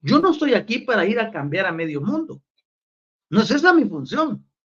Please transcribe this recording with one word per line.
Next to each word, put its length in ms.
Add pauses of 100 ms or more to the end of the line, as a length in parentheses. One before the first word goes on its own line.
Yo 180
no 120
estoy 220
aquí 260
para 260
ir 140
a 120
cambiar 340
a 60
medio 300
mundo. 400 (880)
No 120
es 100
esa 220
mi 120
función. 600 (220)